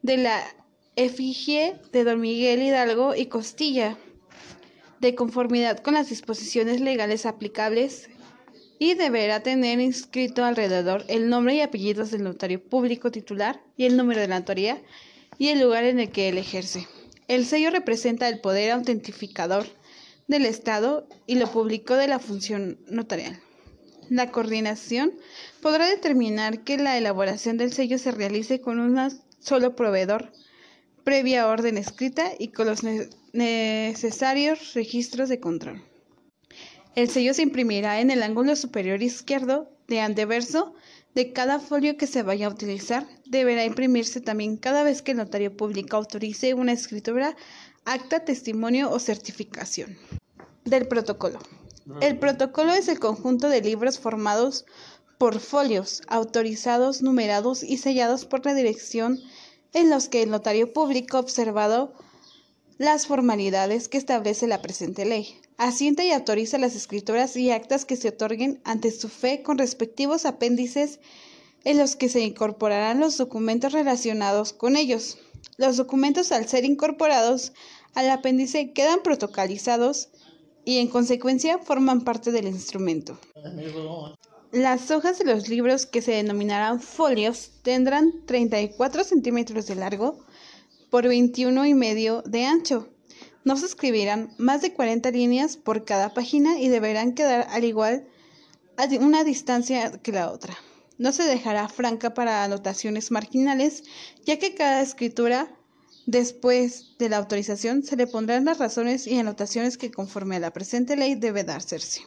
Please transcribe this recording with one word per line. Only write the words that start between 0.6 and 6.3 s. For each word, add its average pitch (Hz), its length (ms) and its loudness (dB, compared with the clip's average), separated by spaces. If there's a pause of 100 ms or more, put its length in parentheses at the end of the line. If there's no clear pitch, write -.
efigie 262 800 -2 (160)
de 240 140 2
don 233 160 2
Miguel 240 420 2
Hidalgo 262 540 2
y 254 100 -2
Costilla, 233 720 -2 (1000)
de 247 140 4
conformidad 240 640 0
con 285 160 0
las 302 160 0
disposiciones 226 720 -2